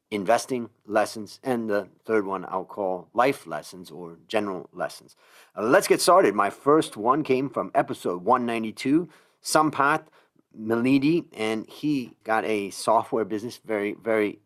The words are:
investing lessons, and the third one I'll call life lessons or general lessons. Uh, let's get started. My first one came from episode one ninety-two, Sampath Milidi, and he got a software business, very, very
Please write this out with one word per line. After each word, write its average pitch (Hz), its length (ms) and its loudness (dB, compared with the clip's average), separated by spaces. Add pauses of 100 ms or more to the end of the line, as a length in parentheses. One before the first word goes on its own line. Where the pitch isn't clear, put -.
investing 113 600 0 (160)
lessons, 104 560 -4
and 120 280 -2
the 101 180 -2 (160)
third 107 220 0
one 95 240 -4
I'll 92 160 -4
call 92 480 -4
life 127 340 0
lessons 82 420 -12
or 82 280 -16 (100)
general 104 460 -4
lessons. 78 420 -10 (400)
Uh, 92 60 -6
let's 143 260 4
get 180 140 4
started. 175 340 6
My 101 140 2
first 147 480 0
one 147 260 0
came 135 260 0
from 95 240 -6
episode 107 520 -2
one 123 200 4
ninety-two, 117 640 -2 (340)
Sampath 151 600 2 (580)
Milidi, 131 720 2
and 110 380 -4
he 139 560 -4
got 110 180 0
a 101 280 -2
software 113 520 0
business, 107 400 -6
very, 104 300 -4
very 110 520 -2